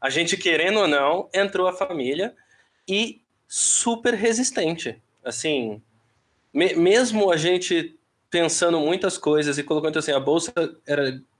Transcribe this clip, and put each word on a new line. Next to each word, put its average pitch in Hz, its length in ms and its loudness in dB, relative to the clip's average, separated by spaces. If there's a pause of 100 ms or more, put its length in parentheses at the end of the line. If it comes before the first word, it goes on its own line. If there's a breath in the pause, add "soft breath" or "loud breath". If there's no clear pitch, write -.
A 135 80 -2
gente, 170 260 -2
querendo 175 440 2
ou 190 80 2
não, 147 440 0
entrou 196 360 0
a 180 60 0
família 180 640 -4 (520 soft breath)
e 214 340 -4 (260)
super - 680 0
resistente. 196 840 -2 (240)
Assim, 120 560 -4 (720)
me-, 170 220 2
mesmo 208 580 4
a 165 60 2
gente 175 580 -2 (360)
pensando 170 480 2
muitas 180 400 0
coisas 147 400 2
e 143 40 -6
colocando, 156 360 -2
assim, 151 120 -4
a 135 80 2
bolsa 156 320 0 (360)
era 139 340 -2 (180)